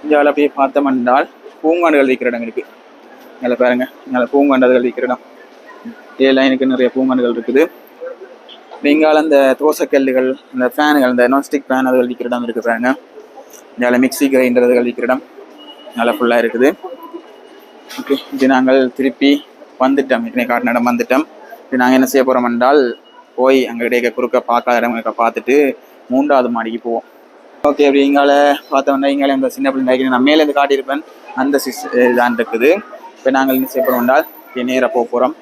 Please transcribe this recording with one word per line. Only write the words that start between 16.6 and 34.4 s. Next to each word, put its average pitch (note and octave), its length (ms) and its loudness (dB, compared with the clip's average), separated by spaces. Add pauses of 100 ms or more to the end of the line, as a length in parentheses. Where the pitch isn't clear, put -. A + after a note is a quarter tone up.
ஓகே, C#3 160 -2 (180)
இது C3 200 2
நாங்கள் C3 260 4 (180)
திருப்பி C3+ 320 0 (520)
வந்துட்டோம், C3 440 0
ஏற்கனவே A#2+ 240 -4
காட்டின A#2+ 240 -2
இடம் A#2+ 160 0
வந்துட்டோம். B2 340 -2 (440)
இது B2+ 140 -4
நாங்க C3 160 4
என்ன C3 140 2
செய்ய C3+ 160 4
போறோம் B2 220 0
என்றால், B2+ 300 2 (580)
போய் C3 220 4 (100)
அங்க A#2+ 180 -8
இடையே A#2+ 280 0
குறுக்க B2 220 -2 (120)
பார்க்காத A#2 300 0
இடங்களுக்கு A2+ 320 -4 (100)
பார்த்துட்டு A2+ 320 0 (580)
மூன்றாவது C3+ 440 2
மாடிக்கு A2+ 300 -6
போவோம். A2+ 200 -6 (640)
ஓகே, C#3+ 200 2
அப்படி C#3 200 4
இங்கால C#3+ 240 4 (400)
பார்த்தோம்னா C#3 420 0
இங்கால C#3 240 0
இந்த C3 180 -2
சின்ன C#3 160 -2
பிள்ளை C3 240 0 (180)
நான் B2+ 140 2
மேலேருந்து D3+ 300 2
காட்டியிருப்பேன், C#3 440 -2 (400)
அந்த C#3 220 0
சிஸ்-, - 220 -10 (240)
இதான் A#2+ 300 0
இருக்குது. A#2 300 0 (480)
இப்ப C3 200 -2
நாங்கள் C3+ 200 0
என்ன C3 140 -2
செய்ய B2+ 140 -2
போறோம் B2 180 0
என்றால், C3+ 220 2 (240)